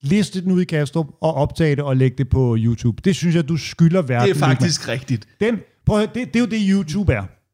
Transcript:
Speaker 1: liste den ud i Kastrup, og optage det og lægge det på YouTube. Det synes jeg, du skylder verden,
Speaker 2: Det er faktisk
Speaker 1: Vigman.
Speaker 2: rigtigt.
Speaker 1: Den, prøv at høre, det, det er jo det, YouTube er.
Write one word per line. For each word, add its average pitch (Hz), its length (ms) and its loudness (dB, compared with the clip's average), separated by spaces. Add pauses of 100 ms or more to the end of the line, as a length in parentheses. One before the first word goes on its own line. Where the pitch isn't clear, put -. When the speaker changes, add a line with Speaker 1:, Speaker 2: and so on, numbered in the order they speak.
Speaker 1:
liste 185 380 0
den 185 120 -2
ud 180 100 2
i - 20 0
Kastrup, 156 420 -2 (140)
og 160 140 0
optage 147 420 0
det 143 80 -2
og 135 120 0
lægge 131 220 2
det 135 100 -2
på 127 300 2
YouTube. 117 460 0
Det 190 120 2
synes 165 180 0
jeg, 165 140 0
du 165 80 -2
skylder 165 460 2
verden, 123 260 2
Speaker 2:
Det - 140 2
er 143 40 2
faktisk 165 360 2
Speaker 1:
Vigman. 120 180 -6
Speaker 2:
rigtigt. 123 280 -6 (120)
Speaker 1:
Den, 220 180 0 (280)
prøv 214 140 2
at 214 140 0
høre, - 0 - (100)
det, - 100 -8
det - 20 2
er 233 40 4
jo 247 100 2
det, 220 80 -2 (120)
YouTube 190 420 0
er. 104 100 -2 (320)